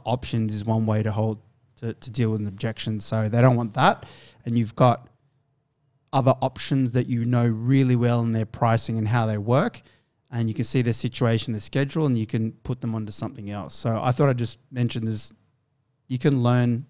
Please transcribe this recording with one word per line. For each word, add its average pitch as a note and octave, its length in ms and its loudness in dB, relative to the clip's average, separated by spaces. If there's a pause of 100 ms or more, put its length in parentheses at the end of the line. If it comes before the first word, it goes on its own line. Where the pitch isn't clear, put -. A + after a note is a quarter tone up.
options A2 480 -2
is G#2 120 -6
one A2+ 220 0
way G#2+ 180 2
to G#2+ 80 -2
hold, A2 260 -2 (380)
to, A#2 180 -8
to - 160 -16
deal A2+ 220 0
with G#2+ 80 -2
an G#2 80 -4
objection. A2 500 -6
So A2 300 -2
they A#2+ 120 2
don't B2+ 140 8
want A#2 200 -2
that. E3 300 2 (400)
And A#2+ 140 -2
you've A2 160 -2
got B2 340 2 (1040)
other C3 300 4
options C3 500 -2
that B2+ 160 0
you A#2 160 0
know A#2+ 220 2
really B2 500 2
well A#2+ 240 2
in A2+ 120 0
their A2 140 0
pricing A2+ 520 0
and G#2+ 100 0
how A#2 180 2
they G#2+ 120 -2
work. C3 440 0 (480)
And A#2 180 -2
you A2 60 -4
can A#2+ 100 -4
see C3 180 0
their A#2 100 0
situation, A2+ 600 -2
their G#2 80 -6
schedule, C#3 460 -2
and B2+ 120 2
you G#2+ 80 -2
can A2 260 -4 (100)
put B2 180 -8
them A2+ 140 -6
onto G#2+ 180 -6
something G#2 380 -10
else. G2+ 240 -10
So A2+ 280 -2
I B2+ 100 2
thought C#3+ 160 2
I'd B2 100 0
just A#2 200 -6 (120)
mention A#2+ 340 -2
this. A2 280 -6 (760)
You B2+ 100 -4
can C#3 240 2
learn A#2+ 480 2